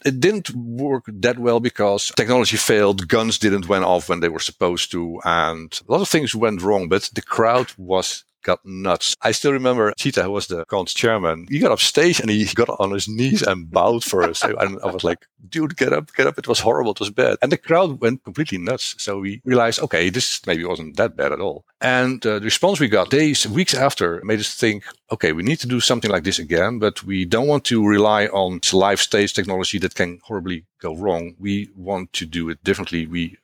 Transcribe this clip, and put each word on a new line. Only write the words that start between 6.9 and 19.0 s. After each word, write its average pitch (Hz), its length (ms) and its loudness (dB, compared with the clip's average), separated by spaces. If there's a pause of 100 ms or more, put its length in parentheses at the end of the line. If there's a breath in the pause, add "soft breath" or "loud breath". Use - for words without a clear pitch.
the - 80 -4
crowd 123 560 2
was 92 460 -2 (180)
got - 220 -2
nuts. 95 580 -2
I 110 100 2
still 143 200 0
remember 123 440 2
Cheetah, 113 280 0
who 95 80 -4
was 101 140 -4
the 85 200 -6
cons 92 280 -4
chairman, 90 560 0
he 143 80 -2
got 160 140 4
up 107 80 0
stage 165 400 4
and 110 100 0
he 107 140 2 (100)
got 117 140 2 (120)
on 98 100 0
his 101 180 -4
knees 131 340 0
and 90 280 -2
bowed 101 340 2
for 95 180 0
us. 85 200 0
And - 400 -2
I 98 80 -4
was 90 140 -4
like, 85 220 -2 (220)
"Dude, 156 280 -4
get 127 160 0
up, 151 220 -2
get 135 120 4
up." 143 120 -2
It - 100 -6
was 120 120 0
horrible. 120 320 2
It - 80 -12
was 101 100 -4
bad. 120 320 2
And 135 100 2
the 135 40 4
crowd 165 440 0
went 120 240 0
completely 104 340 -6
nuts. 107 400 -6
So 98 220 -6